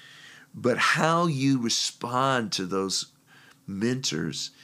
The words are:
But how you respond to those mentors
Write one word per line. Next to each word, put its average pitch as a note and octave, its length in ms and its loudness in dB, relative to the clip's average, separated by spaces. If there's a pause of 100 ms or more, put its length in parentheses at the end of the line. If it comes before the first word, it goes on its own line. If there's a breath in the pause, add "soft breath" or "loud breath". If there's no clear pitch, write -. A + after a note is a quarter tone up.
(560 loud breath)
But A2+ 220 2
how E3 500 4
you C3+ 320 2
respond A#2+ 960 -2
to F#2+ 120 -2
those F#2+ 420 -2 (600 loud breath)
mentors G2 840 -4 (120)